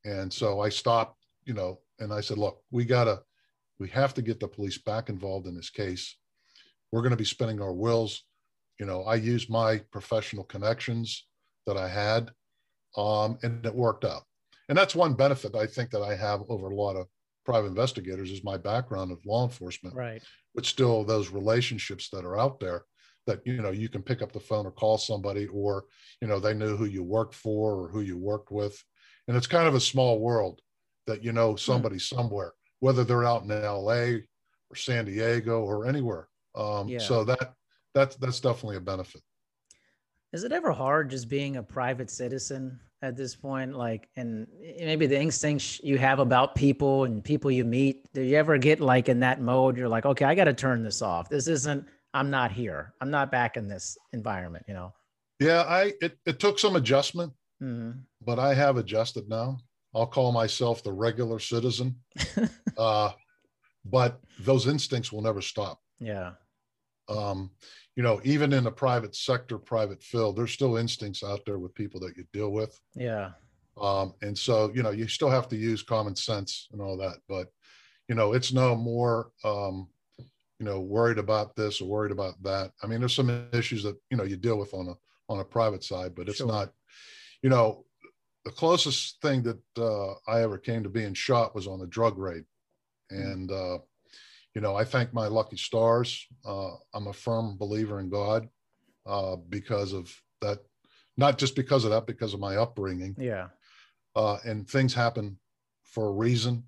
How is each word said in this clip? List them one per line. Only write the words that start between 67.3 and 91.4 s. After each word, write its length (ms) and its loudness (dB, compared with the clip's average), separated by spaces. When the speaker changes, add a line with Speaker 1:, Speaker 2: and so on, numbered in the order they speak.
Speaker 1:
you 80 0
know, 200 4
even 300 4
in 100 4
the 80 0
private 440 0
sector, 440 -2
private 420 -2
field, 360 0
there's 160 -2
still 240 2
instincts 460 -4
out 220 -6
there 140 -6
with 160 -10
people 240 -8
that 160 -10
you 80 -16
deal 180 -2
with. 280 -4
Speaker 2:
Yeah. 360 -6
Speaker 1:
Um, 420 0
and 160 -6
so, 360 2
you 80 0
know, 100 0
you 160 -4
still 220 2
have 200 2
to 80 -4
use 260 -2
common 320 -2
sense 560 -6
and 100 -10
all 160 -6
that, 200 -6
but, 220 -6
you 80 -2
know, 180 4
it's 200 0
no 220 6
more, 560 0
um, 460 -4
you 480 -16
know, 140 -4
worried 400 2
about 360 0
this 260 -2
or 80 -6
worried 220 -2
about 320 -6
that. 280 -4
I 60 -8
mean, 120 -2
there's 160 0
some 380 0
issues 300 -2
that, 140 -4
you 80 -2
know, 60 0
you 140 -4
deal 200 0
with 160 -6
on 140 -8
a, 60 -10
on 80 -4
a 60 -6
private 380 0
side, 320 -8
but 140 -8
it's 80 -6
Speaker 2:
Sure. 100 -2
Speaker 1:
not, 240 -2
you 80 4
know, 360 4
the 60 -12
closest 720 2
thing 220 2
that, 160 -4
uh, 360 0
I 140 4
ever 160 0
came 260 -4
to 60 -6
being 240 -4
shot 420 2